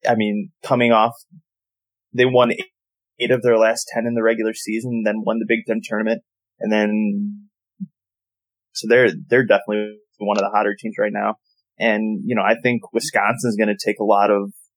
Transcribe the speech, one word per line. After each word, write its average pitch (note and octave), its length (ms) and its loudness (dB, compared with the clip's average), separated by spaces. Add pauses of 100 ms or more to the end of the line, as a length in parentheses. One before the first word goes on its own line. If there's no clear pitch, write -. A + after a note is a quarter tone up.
I A#2+ 80 4
mean, G#2 360 -2 (120)
coming A#2+ 280 2
off, A2+ 220 4 (1000)
they B2 120 4
won B2 260 4 (680)
eight A#2+ 120 0
of B2+ 100 2
their A#2 160 4
last A2 360 2
ten A2+ 120 -4
in A#2 80 -4
the A2+ 100 -2
regular A2+ 300 0
season, A#2 500 -6
then G#2+ 220 -2
won A2+ 140 -2
the A2+ 80 -4
Big A2+ 200 -2
Ten A2 160 -4
tournament, A2 380 -4 (380)
and G#2+ 120 -4
then, G#2+ 760 -2 (1300)
so - 160 -10
they're, A#2+ 200 6 (200)
they're B2 160 4
definitely G#2 520 0 (220)
one G#2 180 0
of G2 60 0
the G#2 100 -4
hotter G#2+ 260 0
teams A2 200 -8
right G#2+ 140 0
now. G#2 220 -2 (420)
And, G#2+ 480 -2
you A#2+ 100 -2
know, G#2+ 80 0
I G#2+ 180 2
think A#2+ 320 -2
Wisconsin's A2+ 640 -2
gonna G#2 260 0
take G#2+ 160 -4
a G#2+ 60 -2
lot G#2 260 4
of G2+ 220 0 (240)